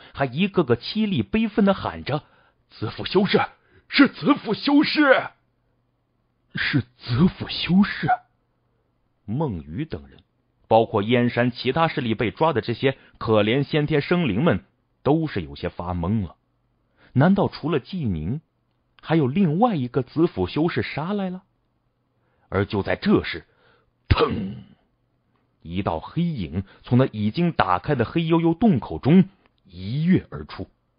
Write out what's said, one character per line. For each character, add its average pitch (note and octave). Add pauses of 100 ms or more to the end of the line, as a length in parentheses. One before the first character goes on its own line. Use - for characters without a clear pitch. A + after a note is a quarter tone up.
(140)
还 C#3
一 C#3
个 F#3+
个 A#2+
凄 G#3+
厉 F3
悲 A3
愤 G#3
地 G3
喊 E2+
着 C#3 (460)
：“子 -
府 G#2+
修 G3
士， F#3+ (460)
是 C#4
子 G#3
府 -
修 C#4+
士， C#4+ (1300)
是 -
子 B2
府 -
修 F#3
士。” - (1200)
孟 A2+
鱼 E2+
等 C#2+
人， - (460)
包 A2+
括 G#2+
燕 A#2+
山 A#2+
其 A#2+
他 E3
势 D#3
力 A#2
被 G#2
抓 D#3+
的 A2+
这 A#2+
些 C3 (200)
可 G#2+
怜 A#2+
先 D3+
天 D3
生 F3
灵 G#2+
们， B2+ (400)
都 D#3
是 -
有 C#2+
些 F2+
发 F2+
懵 F2+
了。 D#2+ (800)
难 F3
道 F#3
除 -
了 E3
纪 E3+
宁， F2+ (600)
还 -
有 D#3
另 D#3+
外 A3+
一 B2+
个 C3
子 D#3
府 F#2
修 D#3
士 A#2+
杀 D#3
来 G3
了？ F#3 (1040)
而 G2
就 G2
在 F#2
这 F#3+
时， - (640)
腾， - (1000)
一 E2+
道 E2+
黑 -
影 G2 (200)
从 A#2+
那 C3
已 G#2+
经 E3+
打 F#2
开 D3
的 A#2+
黑 E3
幽 E3
幽 E3
洞 E3+
口 D#2+
中 F#3 (400)
一 F#2+
跃 F3
而 -
出， - (300)